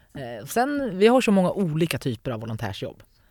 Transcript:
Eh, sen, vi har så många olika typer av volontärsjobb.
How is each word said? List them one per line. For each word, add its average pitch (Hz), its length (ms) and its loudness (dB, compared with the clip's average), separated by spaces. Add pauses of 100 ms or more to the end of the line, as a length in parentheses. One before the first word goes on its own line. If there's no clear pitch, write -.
(140)
Eh, 120 320 -10
sen, 254 520 -2
vi 202 80 6
har 247 140 6
så 220 100 2
många 185 200 4
olika 160 480 0
typer 127 320 -4
av 110 100 -6
volontärsjobb. 110 640 -8 (280)